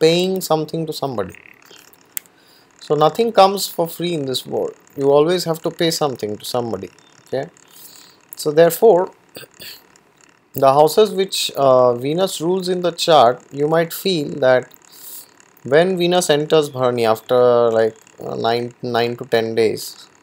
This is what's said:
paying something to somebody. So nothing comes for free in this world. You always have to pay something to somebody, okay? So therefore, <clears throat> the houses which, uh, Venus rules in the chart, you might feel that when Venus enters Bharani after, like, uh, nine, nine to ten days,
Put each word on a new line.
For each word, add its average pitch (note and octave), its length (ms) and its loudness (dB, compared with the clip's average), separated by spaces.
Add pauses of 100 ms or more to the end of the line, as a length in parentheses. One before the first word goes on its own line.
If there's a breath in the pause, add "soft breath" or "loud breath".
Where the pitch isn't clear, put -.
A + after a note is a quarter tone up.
paying F3+ 400 0
something D#3 460 -4
to D#3 60 -10
somebody. A#2+ 420 -8 (1500 soft breath)
So - 140 -4
nothing D#3+ 380 2
comes F#3+ 340 4
for E3+ 220 -6
free E3+ 240 -8
in D3 140 -6
this C3 180 -6
world. G2 300 -6 (200)
You C#3 160 0
always E3 340 2
have E3 180 -6
to E3 80 -6
pay E3 200 -2
something A#2 460 -6
to - 80 -18
somebody, A2 460 -6 (360)
okay? C3+ 220 -8 (880 loud breath)
So - 160 -6
therefore, E3+ 580 4 (240)
<clears throat> - 1200 -20
the C3+ 200 4
houses D#3 380 4
which, F#3+ 460 -4
uh, B2+ 380 4
Venus D3+ 480 -4
rules F3+ 260 -2
in F3+ 140 -4
the E3+ 100 -2
chart, C3 580 4
you C#3+ 180 -4
might E3 240 -2
feel D#3+ 360 -4 (120)
that B2+ 300 2 (920 loud breath)
when E3+ 340 0
Venus F3 320 0
enters D3+ 400 0
Bharani B2 380 -2
after, A#2+ 640 2
like, A2+ 260 0 (260)
uh, C3+ 120 -10
nine, A#2+ 480 -4
nine A#2+ 340 -2
to - 80 -14
ten A2+ 300 -2
days, A2 520 -4 (160)